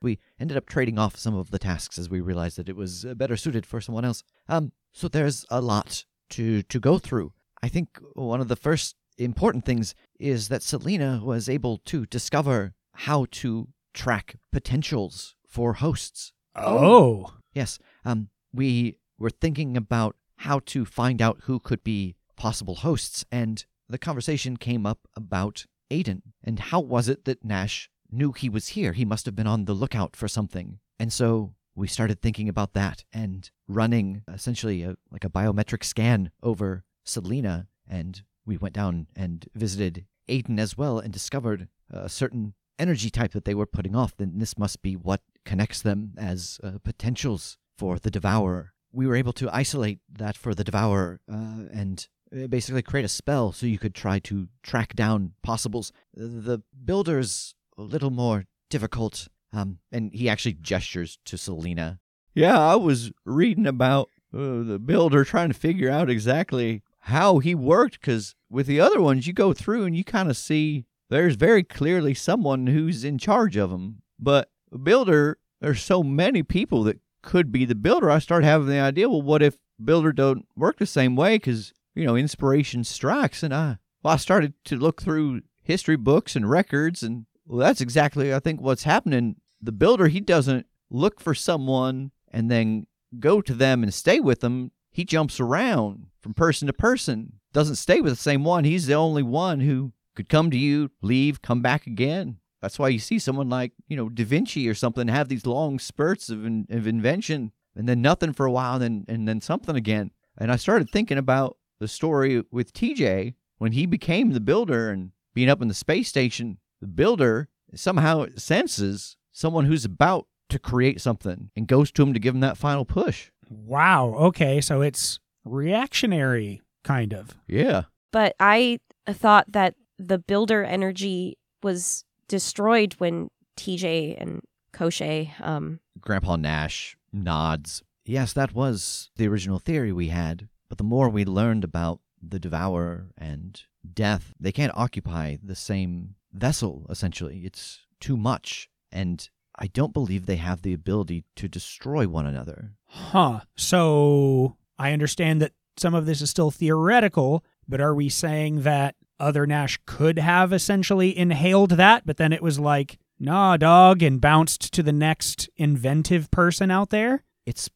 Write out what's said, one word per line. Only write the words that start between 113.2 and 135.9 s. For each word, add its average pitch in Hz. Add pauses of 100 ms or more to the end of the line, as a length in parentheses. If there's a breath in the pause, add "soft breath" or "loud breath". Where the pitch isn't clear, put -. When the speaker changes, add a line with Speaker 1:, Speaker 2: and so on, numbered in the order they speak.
Speaker 1:
when 110
he 143
became 180
the 127
Builder 123
and 92 (220)
being 127
up 139
in 120
the 104
space 185
station. 120 (200)
The 101
Builder 135 (260)
somehow 160 (100)
senses 104 (160)
someone 160
who's 147
about 135 (200)
to 139
create 123
something 101
and 107
goes 139
to 147
him 139
to 113
give 123
him 127
that 135
final 143
push. - (200)
Speaker 2:
Wow. 127
Okay. 147
So 139
it's - (240)
reactionary, 139 (240)
kind 117
of. 101 (100)
Speaker 1:
Yeah. 123 (280)
Speaker 3:
But 220
I 233 (260)
thought 208
that 190 (220)
the 190
Builder 202
energy 185 (240)
was 180 (220)
destroyed 208
when 170 (280)
T 185
J 165
and - (320)
Koshé, 156
um 156 (200)